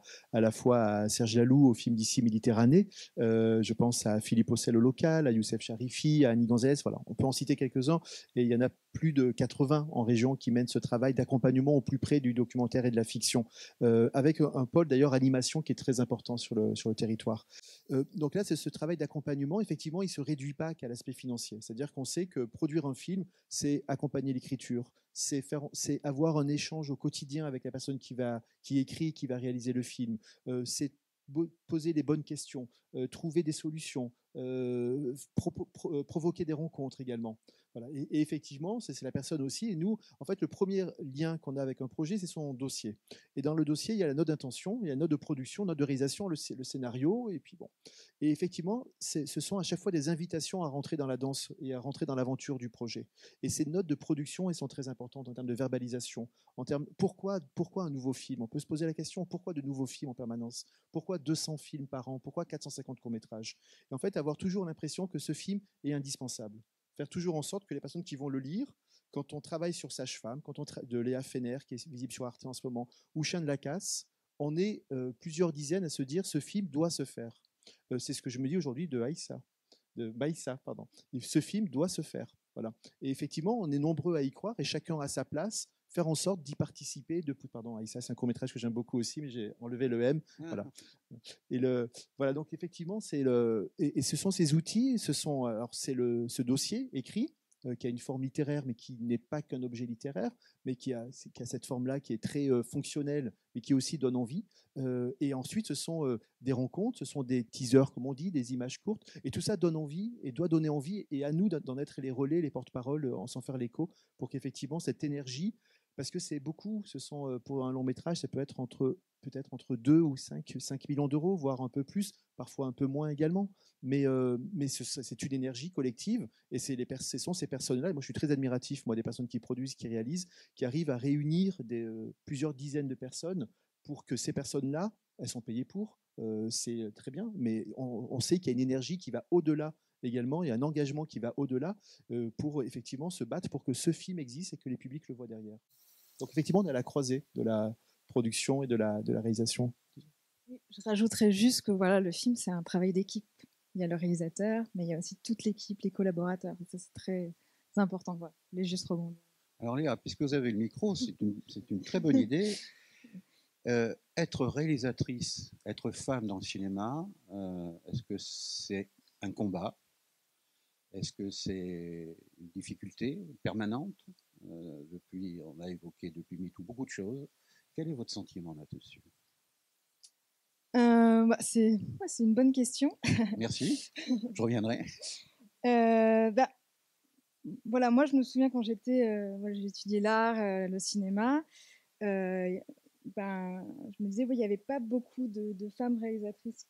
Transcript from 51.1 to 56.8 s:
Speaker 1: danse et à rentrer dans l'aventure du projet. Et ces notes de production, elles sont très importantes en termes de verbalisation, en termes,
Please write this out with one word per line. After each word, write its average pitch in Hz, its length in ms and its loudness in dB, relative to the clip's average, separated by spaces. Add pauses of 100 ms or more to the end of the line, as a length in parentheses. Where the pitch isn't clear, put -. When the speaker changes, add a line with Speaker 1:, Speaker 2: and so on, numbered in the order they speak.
Speaker 1:
danse 135 420 -4
et 131 140 -6
à 127 80 -4
rentrer 139 240 -6
dans 139 100 -2
l'aventure 131 420 -2
du 123 120 -8
projet. 113 380 -8 (360)
Et 135 60 0
ces 156 160 0
notes 170 220 -2
de 147 80 2
production, 151 540 -2
elles 165 60 -2
sont 139 140 -6
très 131 180 -8
importantes 123 400 -10
en 123 60 -10
termes 127 140 -8
de 123 60 0
verbalisation, 123 760 -2 (260)
en 127 80 -6
termes, 143 220 -2 (120)